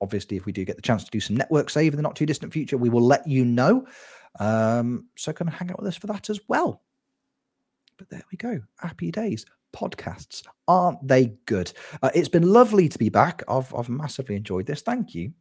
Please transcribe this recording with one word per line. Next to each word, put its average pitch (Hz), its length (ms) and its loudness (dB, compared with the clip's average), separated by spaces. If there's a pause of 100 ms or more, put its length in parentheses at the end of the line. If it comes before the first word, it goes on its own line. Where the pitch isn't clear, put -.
obviously, 98 380 -4
if 90 80 -12
we 101 60 -6
do 92 120 -4
get 98 120 -6
the - 60 -20
chance 107 220 0
to - 60 -20
do 110 100 -4
some 101 160 -2
network 143 320 2
save 156 240 2
in 143 60 -4
the 151 40 -2
not 147 140 -4
too 156 100 -2
distant 147 260 -4
future, 143 260 -2
we 120 100 2
will 120 180 4
let 139 220 2
you 131 160 4
know. 131 420 4 (520)
Um, 113 800 0
so - 160 -8
come 170 160 -4
and 160 80 -6
hang 180 160 -8
out - 80 -10
with 208 80 -6
us 175 80 -6
for - 100 -14
that 208 240 -8
as 208 180 -6
well. 269 340 0 (1160)
But 190 120 -20
there 185 200 -16
we 180 80 -12
go. 226 240 -6 (160)
Happy 170 320 -8
days. 165 340 -4 (300)
Podcasts, - 680 -10 (240)
aren't 175 380 2
they 131 300 4 (100)
good? 92 260 -2 (280)
Uh, 135 140 2
it's 160 140 2
been 175 240 4
lovely 214 360 6
to - 100 -12
be 110 100 2
back. 127 400 2
I've, 131 260 -2
I've 117 140 -6
massively 131 480 -6
enjoyed 98 300 -4
this. 151 160 -6
Thank 247 340 -4
you 90 240 -8